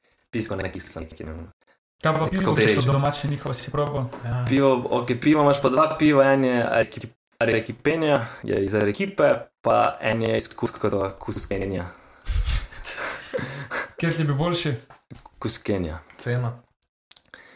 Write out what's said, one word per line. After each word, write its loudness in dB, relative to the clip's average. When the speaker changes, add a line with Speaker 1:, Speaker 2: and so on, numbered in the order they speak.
Speaker 1:
pisko -4
ne -4
kislo, -12
nekaj, -14
ne -12
vem. -12
Speaker 2:
Kaj 0
pa 0
Speaker 1:
Neko -2
Speaker 2:
pivo, -2
Speaker 1:
koktejl. 4
Speaker 2:
ki 6
so 2
domače 0
njihovo, -4
si -6
probal? -2
Speaker 3:
Ja. -4
Speaker 1:
Pivo, 4
okej, 0
pivo 4
imaš 6
pa 2
dva 2
piva, 6
en 4
je 2
Areki-, 0
Arequipeña, 0
je -4
iz -2
Arequipe, 2
pa 2
en -2
je 0
iz 0
Cusco, -4
to 0
Cusqueña. -6
Speaker 2:
Kjer -2
ti 0
bi 0
boljši? 0
Speaker 1:
Cusqueña. -4
Speaker 3:
Cena? -2